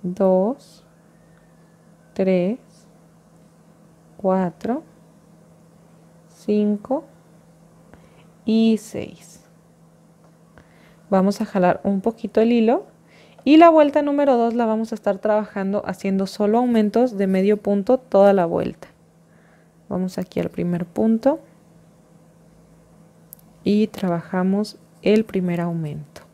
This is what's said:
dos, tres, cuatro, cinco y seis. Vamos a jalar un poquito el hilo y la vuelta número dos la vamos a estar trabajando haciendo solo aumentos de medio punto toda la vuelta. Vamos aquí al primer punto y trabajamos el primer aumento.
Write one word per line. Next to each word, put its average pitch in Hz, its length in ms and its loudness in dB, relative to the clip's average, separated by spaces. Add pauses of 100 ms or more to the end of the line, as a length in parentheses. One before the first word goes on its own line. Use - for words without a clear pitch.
dos, 190 840 -2 (1300)
tres, 185 440 0 (1600)
cuatro, 190 680 -4 (1500)
cinco 208 760 -4 (1400)
y 226 320 2
seis. - 680 -16 (1700)
Vamos 196 320 0
a - 20 -4
jalar 180 400 0
un 196 160 -2
poquito 220 400 -4
el 233 120 2
hilo 240 340 2 (580)
y 294 140 6
la 339 100 10
vuelta 302 320 4
número 285 380 0
dos 233 160 0
la 233 100 -2
vamos 220 280 -4
a - 20 -8
estar 202 240 -4
trabajando 208 680 -2
haciendo 196 420 -4
solo 208 300 -2
aumentos 233 640 0
de 196 80 0
medio 190 320 2
punto 202 400 -2
toda 202 340 4
la 185 140 2
vuelta. - 420 -6 (1000)
Vamos 185 260 -6
aquí - 240 -8
al 175 80 -4
primer 175 380 -4
punto 226 540 0 (2250)
y 208 260 0
trabajamos 185 880 -4 (240)
el 220 240 2
primer 180 340 -4
aumento. 156 640 -8 (120)